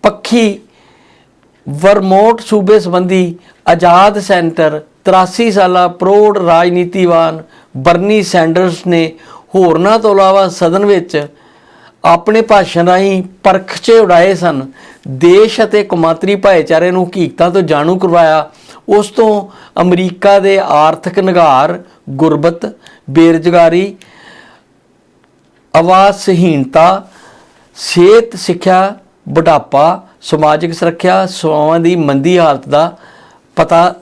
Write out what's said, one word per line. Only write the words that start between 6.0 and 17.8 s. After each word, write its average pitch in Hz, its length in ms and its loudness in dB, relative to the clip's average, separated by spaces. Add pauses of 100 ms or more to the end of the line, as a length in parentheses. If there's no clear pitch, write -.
ਰਾਜਨੀਤੀਵਾਨ 175 1040 0 (340)
ਬਰਨੀ 175 460 0
ਸੈਂਡਰਸ 170 640 -2
ਨੇ 165 260 -2 (420)
ਹੋਰਨਾਂ 185 440 2
ਤੋਂ 214 160 0
ਇਲਾਵਾ 196 320 2
ਸਦਨ 185 380 -2
ਵਿੱਚ 170 420 -2 (760)
ਆਪਣੇ 175 360 2
ਭਾਸ਼ਣ 190 460 0
ਰਾਹੀਂ 185 360 0 (200)
ਪਰਖਚੇ 190 560 0
ਉਡਾਏ 185 360 2
ਸਨ, 151 320 -4 (400)
ਦੇਸ਼ 180 540 2
ਅਤੇ 208 220 0
ਕੌਮਾਂਤਰੀ 170 520 -2
ਭਾਈਚਾਰੇ 180 560 0
ਨੂੰ 180 160 -2
ਹਕੀਕਤਾਂ 175 440 -2
ਤੋਂ 190 100 0
ਜਾਣੂ 156 360 -2